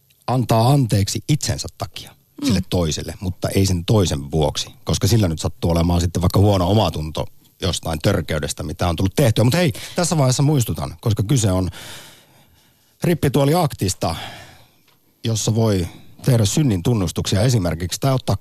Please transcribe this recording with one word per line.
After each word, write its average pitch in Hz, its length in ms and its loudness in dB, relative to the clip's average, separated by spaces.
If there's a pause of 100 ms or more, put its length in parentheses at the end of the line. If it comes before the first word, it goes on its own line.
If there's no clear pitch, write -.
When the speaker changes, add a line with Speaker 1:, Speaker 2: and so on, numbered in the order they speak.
(280)
Speaker 1:
antaa 120 440 2
anteeksi 107 580 0
itsensä 107 380 -2 (100)
takia - 340 -12 (320)
sille 220 160 2
Speaker 2:
Mm. - 100 -4
Speaker 1:
toiselle, 80 500 -4
mutta 92 300 -6
ei 98 160 2
sen 90 200 0
toisen 78 460 2
vuoksi, 73 380 -2 (140)
koska 82 240 -2
sillä 107 200 4
nyt 78 120 -4
sattuu 87 320 -2
olemaan 85 300 2
sitten 85 200 -2
vaikka 87 180 2
huono 95 300 4
omatunto 78 560 0 (360)
jostain 82 380 -4
törkeydestä, 85 640 -2
mitä 87 240 -4
on 85 80 0
tullut 95 200 -2
tehtyä. 110 280 2
Mutta 123 140 4
hei, 175 160 2 (220)
tässä 170 220 0
vaiheessa 131 260 2
muistutan, 110 580 0
koska 104 220 0
kyse 110 280 2
on 92 180 0 (1300)
rippituoliaktista, 139 1120 0 (1080)
jossa 113 320 -2
voi 104 320 2 (380)
tehdä 113 200 4
synnin 104 380 0
tunnustuksia 101 580 0
esimerkiksi 90 580 0
tai 135 140 0
ottaa 123 280 -2